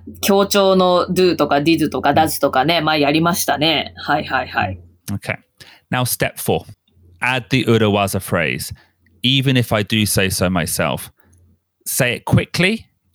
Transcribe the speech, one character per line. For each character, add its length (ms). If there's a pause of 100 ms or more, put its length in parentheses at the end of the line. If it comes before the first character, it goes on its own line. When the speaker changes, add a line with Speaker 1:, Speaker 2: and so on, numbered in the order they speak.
Speaker 1:
ー、 120
強 260
調 300
の 340
do 260
と 100
か 100
did 340
と 100
か 100
does 300
と 100
か 140
ね、 140
Speaker 2:
う 20
ん。 40
Speaker 1:
前 160
や 100
り 100
ま 140
し 100
た 140
ね。 380
は 240
い 40
は 200
い 40
は 180
い。 140 (300)
Speaker 2:
Okay. 260 (540)
Now 140
step 340
four. 260 (560)
Add 300
the 140
urawaza 560
phrase. 520 (500)
"Even 340
if 180
I 100
do 220
say 220
so 200
myself." 640 (720)
Say 320
it 80
quickly 640 (280)